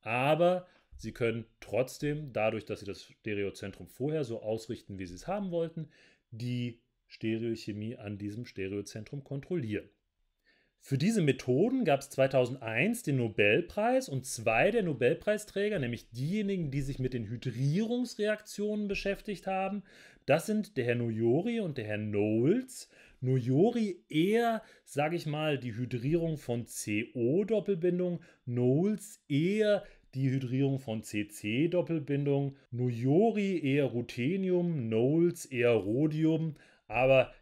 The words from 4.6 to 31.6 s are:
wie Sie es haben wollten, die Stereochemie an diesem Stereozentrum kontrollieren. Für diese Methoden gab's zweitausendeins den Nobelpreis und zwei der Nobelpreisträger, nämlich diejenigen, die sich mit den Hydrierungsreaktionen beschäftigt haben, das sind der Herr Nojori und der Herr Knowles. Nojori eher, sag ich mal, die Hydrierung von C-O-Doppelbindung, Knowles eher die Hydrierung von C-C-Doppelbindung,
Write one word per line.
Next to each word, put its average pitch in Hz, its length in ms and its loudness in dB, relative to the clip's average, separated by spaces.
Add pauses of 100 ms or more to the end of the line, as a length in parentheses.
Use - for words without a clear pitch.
wie 95 80 -8
Sie 87 80 -14
es - 140 -14
haben 196 240 -6
wollten, 165 380 -4 (420)
die 120 480 -6 (260)
Stereochemie 110 880 -4
an 104 240 -10
diesem 104 280 -8
Stereozentrum 101 760 -8
kontrollieren. 135 640 -6 (960)
Für 135 120 0
diese 202 240 2
Methoden 175 640 2
gab's 139 240 0
zweitausendeins 131 920 0
den 143 140 0
Nobelpreis 160 920 2
und 131 160 -6
zwei 117 440 2
der 233 120 2
Nobelpreisträger, 185 960 0
nämlich 120 320 -4
diejenigen, 175 600 -2
die 139 120 -2
sich 139 160 -4
mit 127 160 -2
den 117 120 -4
Hydrierungsreaktionen 208 1600 -2
beschäftigt 196 600 -4
haben, 190 360 -2 (440)
das 151 180 2
sind 214 320 -2
der 120 80 0
Herr 120 120 2
Nojori 120 640 2
und 151 180 -4
der 107 80 -6
Herr 104 100 -2
Knowles. 110 920 0 (320)
Nojori 147 880 2
eher, 220 520 2 (220)
sag 151 300 -2
ich 170 100 -4
mal, 151 340 -2
die 117 160 -6
Hydrierung 139 640 0
von 120 300 -4
C-O-Doppelbindung, 175 1500 0 (240)
Knowles 131 800 2
eher 202 580 2 (300)
die 135 140 0
Hydrierung 135 520 0
von 110 220 -4
C-C-Doppelbindung, 139 1600 0 (120)